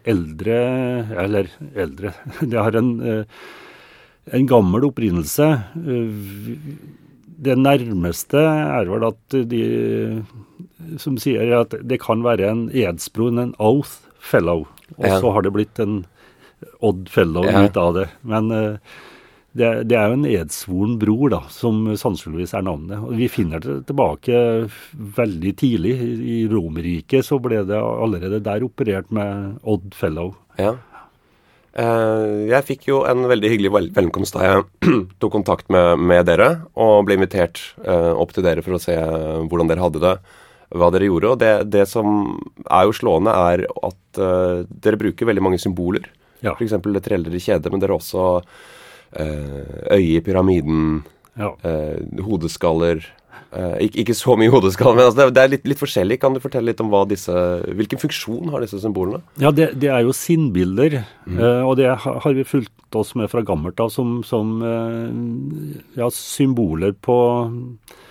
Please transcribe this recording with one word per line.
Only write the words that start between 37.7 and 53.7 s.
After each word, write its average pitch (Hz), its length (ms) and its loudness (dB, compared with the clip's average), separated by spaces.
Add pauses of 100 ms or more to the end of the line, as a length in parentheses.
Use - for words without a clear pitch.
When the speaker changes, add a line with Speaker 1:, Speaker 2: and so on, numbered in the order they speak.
Speaker 2:
eh, 85 320 2
opp - 180 -2
til 95 140 -2
dere 82 160 0
for 92 140 -4
å 85 60 -4
se 87 120 -2
hvordan 80 760 -2
dere 82 120 0
hadde 80 180 0
det, 92 140 2 (580)
hva 87 200 4
dere 95 180 2
gjorde. 92 240 2
Og 120 80 -4
det, 110 100 4 (180)
det 101 180 4
som 104 500 -2 (320)
er 92 160 6
jo 107 80 2
slående 101 400 2
er 87 320 2 (160)
at, - 400 -10
eh, 90 480 0
dere 107 320 0
bruker 107 240 -2
veldig 101 160 2
mange 92 160 2
symboler. 90 480 -2 (360)
Speaker 1:
Ja. 101 120 -2
Speaker 2:
For - 120 -6
eksempel 104 280 -2
det 98 120 -2
treeldrede 87 360 -4
kjedet, 87 300 -2
men 98 100 -2
dere 98 140 0
har 87 60 -4
også, 92 220 -4 (920)
eh, 73 800 -2
øye 82 200 4
i 82 40 -2
pyramiden, 80 800 2 (340)
Speaker 1:
Ja. 104 160 -6 (120)
Speaker 2:
eh, 78 340 -4 (240)
hodeskaller. 85 840 0 (480)
Eh, 92 340 -2